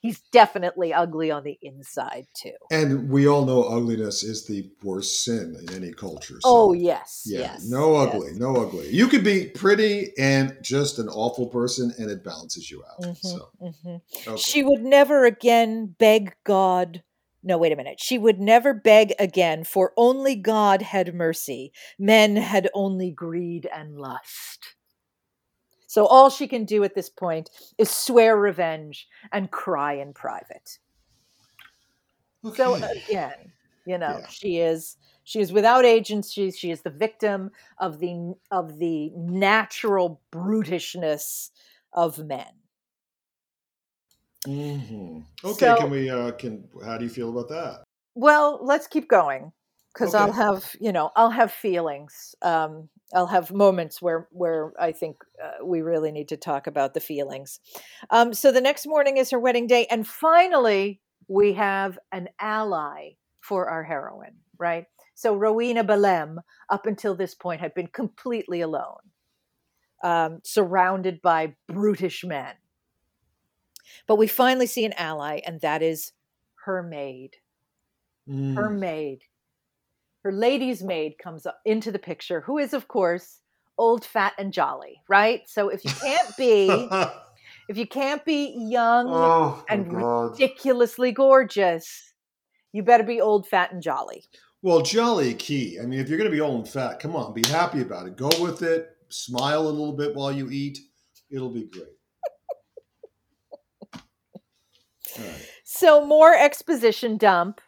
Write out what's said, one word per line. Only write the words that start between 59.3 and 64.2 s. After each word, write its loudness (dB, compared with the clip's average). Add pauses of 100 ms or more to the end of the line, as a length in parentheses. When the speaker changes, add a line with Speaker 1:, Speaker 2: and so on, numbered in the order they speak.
Speaker 1:
her -2
wedding 0
day, 4
and -4
finally 2 (280)
we 4
have -2 (120)
an -10 (120)
ally -6 (300)
for -4
our -6
heroine, -12 (180)